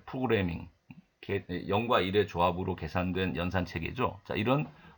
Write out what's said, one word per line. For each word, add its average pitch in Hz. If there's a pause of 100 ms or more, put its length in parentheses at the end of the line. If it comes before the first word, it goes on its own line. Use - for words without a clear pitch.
프로그래밍, 104 (540)
개-, 98 (220)
영과 113
일의 95
조합으로 90
계산된 90
연산 90
체계죠. 87
자, -
이런 123 (300)